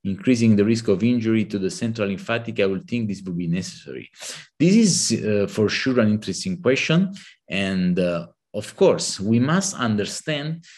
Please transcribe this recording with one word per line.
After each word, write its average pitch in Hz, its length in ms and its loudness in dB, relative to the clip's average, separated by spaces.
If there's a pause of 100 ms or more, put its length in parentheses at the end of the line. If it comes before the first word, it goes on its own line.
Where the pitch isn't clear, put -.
Increasing 110 540 2
the 101 80 4
risk 117 240 0
of 95 120 2
injury 113 440 2
to 104 120 -6
the 92 140 -2
central 110 380 -4
lymphatic, 113 500 -6
I 98 60 4
would 98 200 -2
think 117 220 -4
this 95 140 -6
would 92 160 -8
be 87 100 -4
necessary. 80 640 -6 (480)
This 180 160 6
is, 170 500 2
uh, 104 220 0
for 104 220 0
sure 123 320 0
an 107 80 4
interesting 95 520 -4
question. 160 540 0 (320)
And, 92 500 0
uh, 87 300 -2 (260)
of - 220 -10
course, 127 460 2
we 113 180 2
must 165 360 0
understand, 143 920 -4 (120)